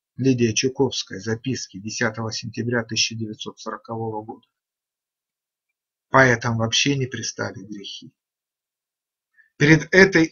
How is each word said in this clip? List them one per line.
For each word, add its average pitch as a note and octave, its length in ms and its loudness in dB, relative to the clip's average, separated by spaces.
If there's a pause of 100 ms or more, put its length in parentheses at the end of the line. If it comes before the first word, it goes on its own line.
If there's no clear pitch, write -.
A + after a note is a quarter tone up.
(160)
Лидия A#2+ 380 2
Чуковская. B2+ 680 -2
Записки. A2 600 -8
Десятого A2 520 -6
сентября A#2 520 -4
тысяча A2+ 320 -4
девятьсот G#2+ 440 -10
сорокового A2 640 -8
года. A#2+ 240 -18 (1600)
Поэтам A#2+ 480 4
вообще A2+ 400 0
не C3 80 -2
пристали G#2+ 580 -8
грехи. G2 480 -16 (1500)
Перед D3+ 340 4
этой F#3 400 8